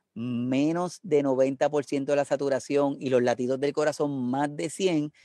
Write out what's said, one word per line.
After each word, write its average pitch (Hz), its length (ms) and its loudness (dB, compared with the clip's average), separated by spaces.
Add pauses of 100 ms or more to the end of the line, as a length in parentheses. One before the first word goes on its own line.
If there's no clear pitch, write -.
(140)
menos 131 920 -2
de 147 200 2
noventa 135 460 2
por 147 140 0
ciento 139 300 -2
de - 20 2
la 143 100 2
saturación 139 720 0
y 131 100 -4
los 127 120 4
latidos 123 380 0
del 143 140 0
corazón 143 560 0
más 147 260 0
de 160 140 -4
cien, 160 420 0 (140)